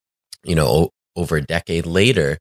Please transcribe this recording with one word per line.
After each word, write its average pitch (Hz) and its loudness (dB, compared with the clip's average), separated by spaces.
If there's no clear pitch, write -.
you 87 -4
know, 80 2
o-, 73 2
over 82 -4
a 76 0
decade 82 -4
later. 87 2